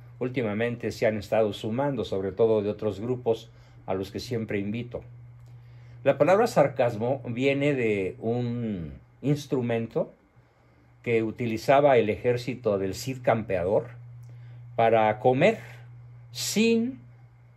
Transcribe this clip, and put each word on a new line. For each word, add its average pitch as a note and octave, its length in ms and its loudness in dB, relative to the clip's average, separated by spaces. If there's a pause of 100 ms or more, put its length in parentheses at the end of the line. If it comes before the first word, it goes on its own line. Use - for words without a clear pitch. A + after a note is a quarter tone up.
(200)
últimamente A#2 720 -2
se A#2 160 0
han A2 100 2
estado G#2+ 360 0
sumando, A#2 500 -4
sobre F#2+ 300 -4
todo A2 280 4
de G2+ 80 -2
otros G#2 300 -4
grupos A#2 500 -4 (360)
a G2 80 -4
los F#2+ 180 -6
que A2 80 -10
siempre A2 400 -6
invito. A#2 420 -8 (1000)
La C#3 140 2
palabra F#3+ 300 6
sarcasmo B2 760 0
viene C#3 500 0
de G#2 440 0
un A#2 720 -4 (300)
instrumento B2 920 -2 (880)
que A2+ 220 0
utilizaba B2 760 4
el G#2+ 120 4
ejército A#2+ 680 -2
del F#2+ 160 -2
Cid B2+ 280 -8
Campeador G#2 640 0 (880)
para A2 460 4
comer D3 380 4 (760)
sin A3+ 640 0 (580)